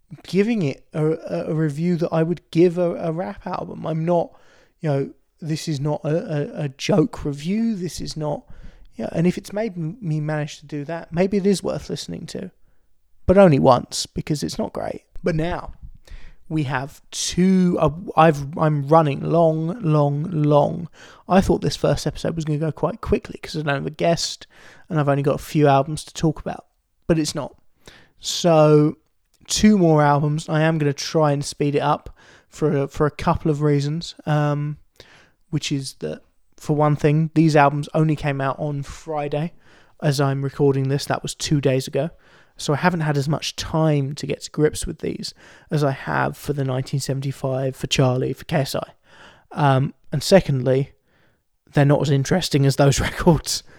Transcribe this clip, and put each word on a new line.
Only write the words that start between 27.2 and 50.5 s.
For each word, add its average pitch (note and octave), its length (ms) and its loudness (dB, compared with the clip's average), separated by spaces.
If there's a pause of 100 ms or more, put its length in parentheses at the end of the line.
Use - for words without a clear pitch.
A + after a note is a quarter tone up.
not. D3 200 -10 (640)
So D3+ 800 4 (480)
two G#3+ 300 6
more D#3+ 260 6
albums. D3 460 2
I D#3 140 2
am D#3+ 160 2
gonna C#3+ 140 2
try D3+ 400 0
and C#3+ 120 -2
speed D3 300 -2
it C#3+ 80 2
up - 340 -2 (320)
for, C#3+ 400 -2
for - 180 0
a C#3+ 40 -2
couple - 400 -2
of D3 120 -2
reasons, D3 520 0 (120)
um, D3 500 -2 (720)
which - 240 -4
is C3+ 280 -6
that, D3+ 200 -8 (380)
for D3+ 180 -2
one D3+ 200 2
thing, D#3 380 2
these D#3 220 4
albums C#3+ 380 4
only D#3 220 2
came C#3 240 -4
out C3+ 180 -4
on D3 240 -6
Friday D3 680 -6 (500)
as C#3+ 180 2
I'm C#3 220 0
recording C3+ 460 2
this. C#3 180 -2
That - 160 -4
was - 120 -8
two - 280 0
days C3 240 0
ago. D3+ 240 -4 (460)
So - 160 -4
I C#3 40 2
haven't F3 240 0
had D3+ 160 0
as C#3 120 0
much - 280 -4
time D3 580 0
to - 120 -8
get - 160 -6
to - 80 -14
grips - 360 -2
with D#3+ 140 -10
these - 340 -8 (380)
as D3 100 0
I C#3 80 2
have C#3 460 -4
for - 160 -8
the C#3 100 -4
nineteen C3 380 -4
seventy-five, C3+ 720 -4
for - 140 -8
Charlie, C3 440 0
for - 120 -14
K D#3+ 140 -2
S - 180 -2
I. - 160 -8 (580)
Um, C#3 420 2 (200)
and C#3 100 -4
secondly, C3+ 680 2 (800)